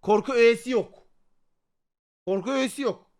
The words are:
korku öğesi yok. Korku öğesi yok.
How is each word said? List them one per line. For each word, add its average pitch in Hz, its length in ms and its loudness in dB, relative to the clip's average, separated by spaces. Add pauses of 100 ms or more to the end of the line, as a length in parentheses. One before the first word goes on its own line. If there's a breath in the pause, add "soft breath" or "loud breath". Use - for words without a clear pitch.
korku 214 300 0
öğesi 233 380 2
yok. - 360 -4 (1200)
Korku 190 240 -4
öğesi 269 320 -4
yok. - 380 -6